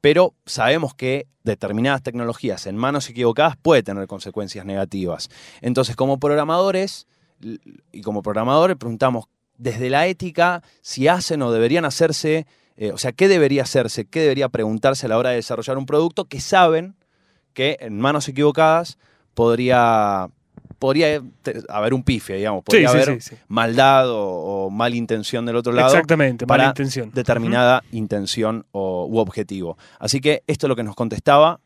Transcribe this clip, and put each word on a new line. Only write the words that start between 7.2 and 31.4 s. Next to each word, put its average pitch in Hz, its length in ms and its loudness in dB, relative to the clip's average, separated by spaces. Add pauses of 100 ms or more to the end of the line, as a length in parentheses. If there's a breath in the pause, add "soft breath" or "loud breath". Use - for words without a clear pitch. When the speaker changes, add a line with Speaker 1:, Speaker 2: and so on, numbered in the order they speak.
Speaker 1:
l-, 110 180 -14 (320)
y - 100 -18
como 104 200 -6
programadores, 135 560 0
preguntamos 117 480 -2 (320)
desde 120 320 -6
la 147 180 2
ética 175 560 -2 (180)
si 135 280 -2
hacen 170 320 0
o 120 100 0
deberían 117 320 2
hacerse, 156 640 0 (300)
eh, 107 160 -6
o - 40 -10
sea, 127 140 -4
¿qué 185 160 2
debería 143 360 4
hacerse, 117 420 -2
qué - 160 -6
debería 139 260 2
preguntarse 113 580 -2
a 117 40 -4
la 110 80 2
hora 127 140 0
de 123 40 0
desarrollar 117 420 -6
un 135 80 -8
producto 151 400 0
que 135 140 -12
saben 175 560 2 (580)
que 135 280 -2
en 107 180 -10
manos 143 300 0
equivocadas 156 680 2 (360)
podría, 117 960 2 (480)
podría 151 440 0 (200)
te-, - 260 -8
haber 107 260 -2
un 127 100 -2
pifia, 104 320 -2
digamos, 101 260 -4
Speaker 2:
Sí, - 60 -20
Speaker 1:
podría 180 220 6
Speaker 2:
sí, 123 60 4
Speaker 1:
haber 127 260 2
Speaker 2:
sí, - 140 -18
sí. - 120 -20
Speaker 1:
maldad 127 640 4
o, 98 560 -4
o 95 40 -4
mala 117 260 -2
intención 117 500 -4
del 117 120 -2
otro 120 160 -2
lado 123 160 4
Speaker 2:
Exactamente, 143 560 2
mala 123 180 4
Speaker 1:
para 135 60 4
Speaker 2:
intención. 131 440 -6
Speaker 1:
determinada 120 720 2
Speaker 2:
Ujú. 117 100 -10
Speaker 1:
intención 107 720 -4
o, 92 360 -4
u 113 120 -2
objetivo. 95 580 -4 (220 soft breath)
Así 131 220 -4
que 147 260 0
esto 151 200 -2
es - 20 0
lo 127 60 2
que 117 80 -6
nos 104 120 -10
contestaba 143 720 4